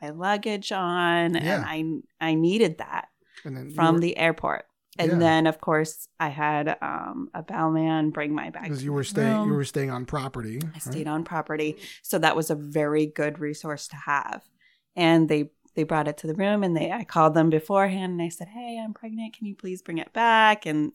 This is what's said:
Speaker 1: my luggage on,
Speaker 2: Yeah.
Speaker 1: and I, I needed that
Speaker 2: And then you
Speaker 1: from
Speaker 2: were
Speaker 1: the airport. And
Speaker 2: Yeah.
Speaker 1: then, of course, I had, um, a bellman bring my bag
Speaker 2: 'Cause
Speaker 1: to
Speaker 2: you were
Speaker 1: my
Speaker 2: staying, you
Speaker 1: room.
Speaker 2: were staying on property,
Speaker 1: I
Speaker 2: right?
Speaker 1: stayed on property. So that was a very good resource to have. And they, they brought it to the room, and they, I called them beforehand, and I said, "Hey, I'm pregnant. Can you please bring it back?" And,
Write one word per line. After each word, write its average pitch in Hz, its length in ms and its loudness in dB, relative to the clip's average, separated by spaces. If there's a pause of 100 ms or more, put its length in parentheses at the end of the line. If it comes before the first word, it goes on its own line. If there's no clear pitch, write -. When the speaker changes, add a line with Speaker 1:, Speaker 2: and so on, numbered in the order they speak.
Speaker 1:
my 147 80 -10
luggage 202 640 -4
on, 175 640 2
Speaker 2:
Yeah. 180 280 0
Speaker 1:
and 160 400 -4 (160)
I, 165 120 -2
I - 20 2
needed 170 460 4
that - 280 -8 (380)
Speaker 2:
And 135 100 -10
then 131 140 -12
you 151 60 -12
Speaker 1:
from 165 200 6
Speaker 2:
were 170 60 4
Speaker 1:
the 170 160 0
airport. 160 480 0 (340)
And 170 140 2
Speaker 2:
Yeah. 170 40 4
Speaker 1:
then, 160 300 6
of 156 120 0
course, 160 480 0 (120)
I 160 100 -2
had, 151 500 0
um, - 540 -6
a 170 80 -10
bellman 160 680 0
bring 147 240 -2
my 143 160 -6
bag 165 180 -12
Speaker 2:
'Cause 143 80 -4
Speaker 1:
to 131 80 -8
Speaker 2:
you 143 80 -4
were 139 60 0
Speaker 1:
my 135 60 0
Speaker 2:
staying, 220 320 2
you 214 120 0
Speaker 1:
room. 147 60 2
Speaker 2:
were 143 80 0
staying 135 260 -4
on 123 160 -6
property, 127 580 -6
Speaker 1:
I 165 40 -6
Speaker 2:
right? 156 160 -12
Speaker 1:
stayed 151 240 -6
on 156 160 -4
property. 151 540 -4 (260)
So 190 160 -2
that 160 160 6
was 160 160 0
a 156 40 -2
very 151 520 0
good 151 320 -4
resource 151 480 -8
to - 80 -16
have. - 520 -4 (480)
And 165 340 6
they, 147 200 0 (240)
they 165 80 0
brought 151 260 0
it 147 100 -4
to 165 100 -10
the 156 80 -4
room, 202 280 0
and 175 140 2
they, 165 140 -2
I 220 140 -6
called 160 280 4
them 165 160 6
beforehand, 190 600 0
and 175 100 -4
I 170 80 -2
said, 170 200 -14
"Hey, 233 300 -12
I'm 214 140 -10
pregnant. 220 420 -12
Can 214 120 -10
you 196 80 -10
please 185 260 -10
bring 165 160 -6
it - 160 -8
back?" 220 540 6
And, 151 280 0